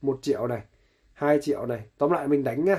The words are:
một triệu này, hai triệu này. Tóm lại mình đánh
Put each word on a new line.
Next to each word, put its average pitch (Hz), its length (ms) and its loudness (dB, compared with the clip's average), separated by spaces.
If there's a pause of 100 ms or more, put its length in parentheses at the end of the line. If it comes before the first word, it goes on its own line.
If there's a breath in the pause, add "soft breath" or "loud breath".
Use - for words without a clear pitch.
một 135 200 -2
triệu 123 260 -2
này, 117 140 -6 (520)
hai 147 280 2
triệu 143 240 -2
này. 117 160 -4 (160)
Tóm 147 140 2
lại 151 160 0
mình 143 160 2
đánh 131 220 -2 (140)